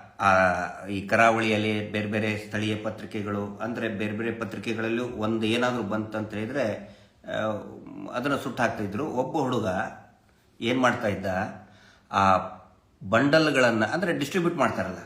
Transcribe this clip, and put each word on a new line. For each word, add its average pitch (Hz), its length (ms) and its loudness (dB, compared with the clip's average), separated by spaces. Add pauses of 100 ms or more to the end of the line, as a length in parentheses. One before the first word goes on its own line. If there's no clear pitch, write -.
(200)
ಆ, 92 680 4
ಈ 98 220 -4
ಕರಾವಳಿಯಲ್ಲಿ 110 840 4
ಬೇರೆ 107 140 -2
ಬೇರೆ 107 320 0
ಸ್ಥಳೀಯ 107 380 -2
ಪತ್ರಿಕೆಗಳು, 104 840 -6
ಅಂದ್ರೆ 113 320 -4
ಬೇರೆ 104 220 -4
ಬೇರೆ 113 200 -4
ಪತ್ರಿಕೆಗಳಲ್ಲೂ 113 760 -4
ಒಂದು 110 380 -2
ಏನಾದ್ರೂ 120 380 0
ಬಂತಂತ 107 500 -4
ಹೇಳಿದ್ರೆ, 110 600 -4 (320)
ಆ, - 40 -14 (840)
ಅದನ್ನ 131 220 0
ಸುಟ್ಟು 127 280 -2
ಹಾಕ್ತಾ 113 200 0
ಇದ್ರು. 104 240 -4
ಒಬ್ಬ 127 300 -2
ಹುಡುಗ 120 300 0 (920)
ಏನ್ 123 180 2
ಮಾಡ್ತಾ 120 280 2
ಇದ್ದ, 95 180 -2 (840)
ಆ 98 260 6 (720)
ಬಂಡಲ್ಗಳನ್ನ, 131 760 6
ಅಂದ್ರೆ 165 320 0
ಡಿಸ್ಟ್ರಿಬ್ಯೂಟ್ 170 380 0
ಮಾಡ್ತಾರಲ್ಲ, 92 500 0